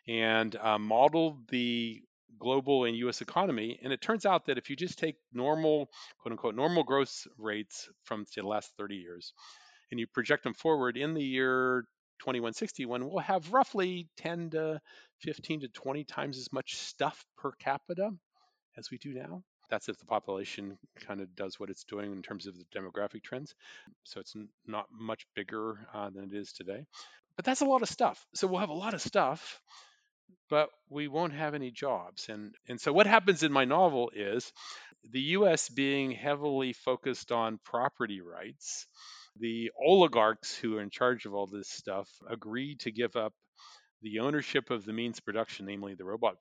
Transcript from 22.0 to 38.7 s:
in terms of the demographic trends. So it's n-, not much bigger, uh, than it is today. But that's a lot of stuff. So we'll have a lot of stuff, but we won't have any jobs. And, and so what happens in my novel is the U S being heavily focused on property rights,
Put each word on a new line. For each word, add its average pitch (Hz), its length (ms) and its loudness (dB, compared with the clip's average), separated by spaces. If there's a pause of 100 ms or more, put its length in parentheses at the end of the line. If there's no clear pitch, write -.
in 95 100 -10
terms 95 260 -10
of 92 80 -14
the 87 100 -18 (100)
demographic 101 480 -6
trends. 139 320 -10 (480)
So - 160 -16
it's - 160 -18
n-, 107 140 -12 (180)
not 107 240 -6
much 113 340 -8 (100)
bigger, 110 580 -6
uh, 101 160 -6
than 98 160 -12
it 98 80 -12
is 101 180 -8
today. 98 340 -10 (500)
But - 100 -6
that's 262 160 2
a 285 40 4
lot 262 160 6
of 220 80 -2
stuff. - 340 0 (120)
So 196 120 0
we'll 185 120 0
have 196 100 -2
a 151 40 -4
lot 202 200 -4
of 175 80 -6
stuff, 156 580 0 (920)
but 151 200 6 (200)
we 147 180 -4
won't 156 260 0
have 147 220 -2
any 131 160 -4
jobs. 98 580 -4
And, 107 240 -10 (140)
and 123 120 -8
so 143 140 0
what 202 140 10
happens 196 340 6
in 156 100 4
my 135 140 6
novel 139 480 4
is 104 380 -2 (580)
the 131 120 -2
U 185 260 4
S 160 220 4
being 139 420 2
heavily 135 640 0
focused - 580 -2
on 113 320 0
property 117 580 -2
rights, 87 640 -12 (540)